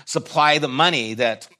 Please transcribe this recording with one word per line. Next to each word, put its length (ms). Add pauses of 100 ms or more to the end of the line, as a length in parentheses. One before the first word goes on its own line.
supply 520
the 100
money 460
that 340 (120)